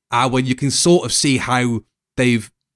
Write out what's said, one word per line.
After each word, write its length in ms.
"Ah, 160
well, 160
you 140
can 160
sort 320
of 80
see 240
how 480
they've 340